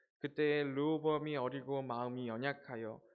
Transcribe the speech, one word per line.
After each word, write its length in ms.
그때에 460
르호보암이 760
어리고 420
마음이 480
연약하여 720